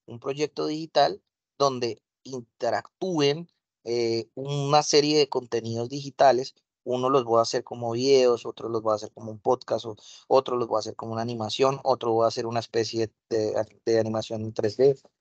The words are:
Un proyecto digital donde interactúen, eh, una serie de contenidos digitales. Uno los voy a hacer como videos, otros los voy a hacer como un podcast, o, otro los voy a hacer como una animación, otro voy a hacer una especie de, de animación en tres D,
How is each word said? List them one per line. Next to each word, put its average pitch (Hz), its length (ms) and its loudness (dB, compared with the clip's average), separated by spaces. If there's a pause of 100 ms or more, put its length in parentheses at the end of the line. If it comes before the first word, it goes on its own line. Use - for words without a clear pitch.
Un 120 140 -14
proyecto 143 480 -4
digital 156 560 0 (360)
donde 123 440 0 (220)
interactúen, 143 1200 -4 (360)
eh, 117 500 -2
una 143 480 0
serie 147 340 2
de 147 120 4
contenidos 117 600 -4
digitales. 135 680 0 (260)
Uno 127 260 -2
los 135 160 2
voy 117 140 4
a 113 40 6
hacer 120 200 -2
como 117 300 -8
videos, 123 540 4
otros 113 260 -10
los 113 100 -2
voy 110 100 0
a 107 40 2
hacer 107 160 -10
como 113 180 -12
un 107 80 -12
podcast, 123 460 -2
o, 110 100 -10 (320)
otro 127 300 2
los 120 100 -2
voy 110 120 -2
a - 20 0
hacer 107 160 -10
como 113 160 -10
una 113 100 -4
animación, 120 640 0
otro 120 300 0
voy 113 100 4
a 113 40 4
hacer 113 180 -4
una 117 140 -2
especie 113 520 -4 (160)
de, 107 260 0 (300)
de 113 160 4
animación 110 420 -4
en 110 100 -8
tres 107 240 -4
D, 135 220 4 (220)